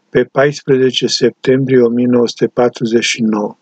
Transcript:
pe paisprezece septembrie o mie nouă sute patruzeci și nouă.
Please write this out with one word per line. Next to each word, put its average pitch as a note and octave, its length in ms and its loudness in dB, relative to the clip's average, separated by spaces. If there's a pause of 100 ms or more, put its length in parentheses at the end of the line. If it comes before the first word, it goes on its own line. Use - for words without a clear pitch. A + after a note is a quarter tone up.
(100)
pe B2 220 0
paisprezece C3+ 720 0
septembrie C3 760 0
o A#2+ 80 4
mie B2 180 0
nouă B2 200 2
sute A2+ 200 -2
patruzeci A#2 580 -2
și - 180 -4
nouă. G#2+ 400 -2